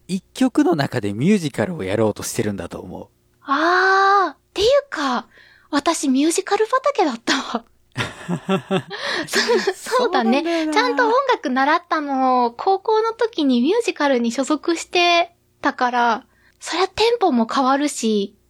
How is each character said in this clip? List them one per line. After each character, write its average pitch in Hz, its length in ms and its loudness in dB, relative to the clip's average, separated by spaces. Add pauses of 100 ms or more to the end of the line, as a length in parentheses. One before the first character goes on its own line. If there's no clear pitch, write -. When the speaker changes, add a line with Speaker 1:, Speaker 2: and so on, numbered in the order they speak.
Speaker 1:
一 185 160 -6 (100)
曲 262 300 2
の 330 120 2
中 131 260 -2
で 101 120 -4
ミ 127 160 0
ュ 220 60 6
ー - 40 4
ジ 156 120 -4
カ 110 140 -2
ル 170 100 -4
を 120 80 -8
や 92 120 -2
ろ 110 140 4
う 101 40 -2
と 95 100 -10
し - 100 -8
て 117 100 -2
る 104 100 -2
ん - 20 -8
だ 85 140 -10
と 85 100 -14
思 90 240 -14
う。 - 40 -20 (340)
Speaker 2:
あ 370 880 2
ー、 277 40 -14
っ - 40 -20 (160)
て - 80 -4
い 415 40 2
う - 20 4 (220)
か、 262 380 -4 (440)
私 302 360 0
ミ 269 160 2
ュ 311 40 4
ー 339 40 2
ジ 381 120 -2
カ - 140 -2
ル 427 100 2
畑 523 380 0
だ 269 80 -2
っ 220 60 -10
た - 160 -2
わ。 247 300 -6 (280)
Speaker 1:
<laughs> - 920 -4 (420)
Speaker 2:
そ-、 392 460 0
そ 494 340 -2
う 349 40 -2
だ 254 120 0
ね。 233 160 2
Speaker 1:
そ - 20 -4
う - 20 -4
な - 0 -
ん - 20 -
だ 339 140 -2
よ 320 80 -2
な。 311 60 -2
Speaker 2:
ち 302 40 2
ゃ 440 100 2
ん - 80 -2
と - 120 2
音 440 60 2 (200)
楽 - 160 -4
習 269 260 2
っ 339 140 -2
た 320 100 -2
の、 262 560 0
高 392 240 0
校 440 220 0
の 453 100 0
時 453 320 -2
に 247 180 4
ミ 262 80 2
ュ 453 100 2
ー - 20 0
ジ 381 120 -2
カ 294 140 0
ル 262 120 2
に 233 120 -2
所 269 140 -2
属 311 320 -2
し - 80 -10
て 349 500 2 (260)
た 285 120 -2
か 247 180 -2
ら、 240 340 0 (340)
そ - 180 -8
り 359 60 2
ゃ 381 40 0
テ - 220 -2
ン 480 100 0
ポ 381 140 2
も 233 120 2
変 262 180 -2
わ 254 120 2
る 285 140 0
し、 214 480 -2 (120)